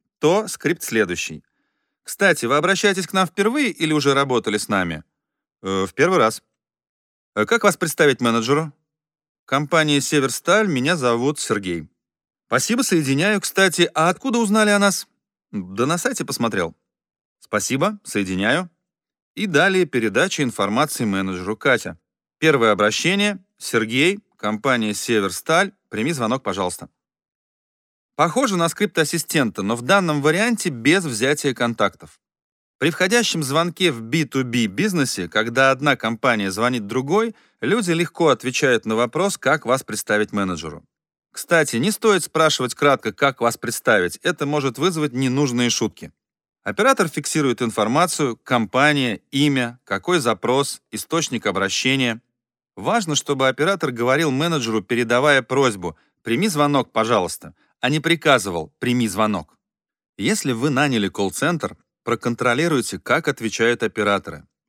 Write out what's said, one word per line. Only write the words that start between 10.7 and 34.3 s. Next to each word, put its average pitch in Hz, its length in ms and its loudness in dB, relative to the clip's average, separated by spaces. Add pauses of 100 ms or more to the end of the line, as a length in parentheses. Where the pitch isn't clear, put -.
зовут 127 420 0
Сергей. 90 480 -4 (600)
Спасибо, 220 340 0
соединяю. 170 580 2
Кстати, 185 540 2
а 160 160 2
откуда 233 300 -2
узнали 214 320 4
о 202 80 4
нас? 202 280 0 (440)
Да 98 340 -4
на 165 120 0
сайте 254 280 -4
посмотрел. 98 500 -4 (640)
Спасибо, 139 640 -2
соединяю. 104 640 -2 (640)
И 214 100 -4
далее 185 400 4
передача 127 580 0
информации 117 640 -2
менеджеру. 95 500 -4
Катя. 110 420 -2 (420)
Первое 135 320 4
обращение. 190 720 0 (160)
Сергей, 131 640 0 (160)
компания 110 580 -2
Северсталь. 117 800 0 (180)
Прими 117 220 -4
звонок, 127 320 -2
пожалуйста. 92 460 -4 (1300)
Похоже 196 420 0
на 170 100 2
скрипт 202 300 -4
ассистента, 147 640 -2
но 107 160 -2
в 120 60 -12
данном 160 380 2
варианте 190 480 0
без 147 360 0
взятия 131 480 -2
контактов. 110 640 -4 (600)
При 147 100 2
входящем 185 540 0
звонке 165 480 0
в 117 100 -6
би 139 240 -2
ту 135 180 -2